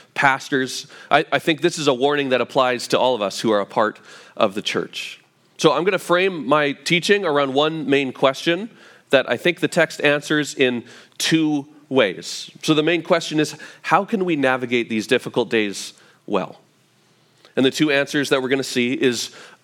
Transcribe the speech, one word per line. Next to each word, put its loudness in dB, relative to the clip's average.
pastors? -2
I, 4
I 0
think -2
this -2
is -2
a 4
warning 0
that 2
applies 0
to 2
all 2
of -4
us -4
who 2
are 4
a -2
part 0
of 0
the -6
church. -8
So 4
I'm -2
gonna 0
frame -2
my 2
teaching 0
around 0
one 0
main 0
question 0
that 4
I 0
think -2
the 0
text 0
answers 0
in 0
two 0
ways. 0
So 2
the 4
main 0
question 0
is, 0
how 2
can -2
we 0
navigate 0
these -2
difficult 0
days -2
well? -4
And 2
the 2
two 0
answers -2
that 2
we're -4
gonna -2
see -2
is -2